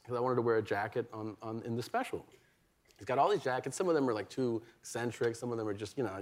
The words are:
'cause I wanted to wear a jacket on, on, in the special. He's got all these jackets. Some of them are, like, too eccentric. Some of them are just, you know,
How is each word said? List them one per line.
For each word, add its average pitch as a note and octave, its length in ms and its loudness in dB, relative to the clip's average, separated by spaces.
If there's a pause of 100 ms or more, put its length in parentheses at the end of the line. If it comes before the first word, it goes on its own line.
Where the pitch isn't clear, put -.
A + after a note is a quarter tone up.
'cause A#2+ 100 -4
I A#2 40 0
wanted B2+ 160 4
to A#2+ 60 4
wear A2+ 140 6
a A2 60 4
jacket A2 500 -2
on, G#2+ 300 -6
on, A2+ 240 -6
in A#2 100 -2
the A#2+ 60 -2
special. - 420 -4 (720)
He's - 80 -14
got D#3 140 0
all D#3+ 120 6
these F#3+ 120 2
jackets. C3 340 -2
Some F#3+ 120 2
of E3 60 6
them C#3 140 4
are, A#2 60 2
like, G#2 160 -4
too A#2 320 0 (180)
eccentric. A#2 560 -2
Some B2 160 -4
of A2+ 60 -2
them G#2+ 100 -2
are G#2 60 -2
just, G#2 240 -8
you C3 60 2
know, F#2+ 180 -4